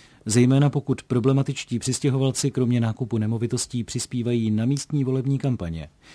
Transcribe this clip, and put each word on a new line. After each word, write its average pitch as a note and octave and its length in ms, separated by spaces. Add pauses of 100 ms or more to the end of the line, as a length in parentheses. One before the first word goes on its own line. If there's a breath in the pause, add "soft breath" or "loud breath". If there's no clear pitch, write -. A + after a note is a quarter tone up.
(260 loud breath)
zejména B2+ 440
pokud C3+ 340
problematičtí C3 760
přistěhovalci C3 720
kromě B2 280
nákupu A2+ 380
nemovitostí A2+ 640
přispívají A#2 680
na A2 140
místní C#3 380
volební C3 340
kampaně. E2+ 520 (240 loud breath)